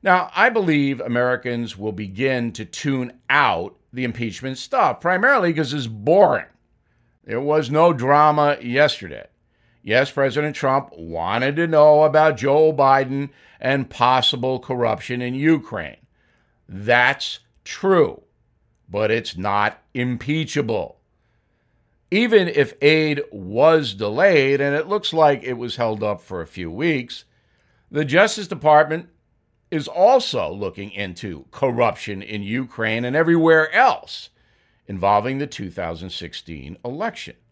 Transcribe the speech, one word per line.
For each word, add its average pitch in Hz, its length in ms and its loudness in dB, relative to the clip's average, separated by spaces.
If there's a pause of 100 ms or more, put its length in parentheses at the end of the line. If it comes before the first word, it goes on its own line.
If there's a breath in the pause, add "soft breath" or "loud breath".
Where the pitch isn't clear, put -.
Now, 180 320 2
I 208 140 4
believe 151 500 0
Americans 120 760 -4
will 107 140 -6
begin 113 600 -4
to 110 120 -12
tune 127 540 -6 (100)
out 107 460 0 (180)
the 127 100 -6
impeachment 120 540 -8
stuff, 190 420 0
primarily 185 540 0
'cause 147 200 -2
it's 135 140 -6
boring. 127 580 2 (800)
There 113 180 -6
was 147 280 0
no 160 240 4
drama 147 680 4
yesterday. 120 680 -2 (560)
Yes, 123 280 2
President 143 440 -2
Trump 139 400 -2
wanted 87 600 -4
to 165 100 0
know 151 360 6
about 151 340 4
Joe 143 340 2
Biden 139 580 0 (300 soft breath)
and 135 300 -2
possible 127 720 0
corruption 123 600 -4
in 123 140 -6
Ukraine. 135 600 -2 (720)
That's 120 720 0 (240)
true, - 600 0 (680)
but 107 220 0
it's 110 260 -4
not 104 440 -2 (120)
impeachable. 123 1080 -4 (1080)
Even 208 380 4
if 143 340 0
aid 151 400 2 (100)
was 117 600 2
delayed, 135 680 2
and 143 140 -2
it 156 120 -4
looks 208 260 -4
like 151 300 4
it 127 100 -6
was 120 220 -10
held 110 280 -4
up 104 180 -4
for 90 200 -10
a 80 60 -12
few 87 240 -12
weeks, 131 540 -6 (640)
the 151 160 -4
Justice 190 420 2
Department 151 600 2 (600)
is 151 180 -6
also 180 640 2
looking 98 400 -10
into 92 600 -10
corruption 117 720 -2
in 104 220 -10
Ukraine 113 600 -6
and 123 100 -4
everywhere 160 560 4
else - 580 2 (560)
involving 104 520 0
the 143 100 -6
two 101 240 -12
thousand 85 380 -8
sixteen 78 760 -14
election. 151 520 -10 (160)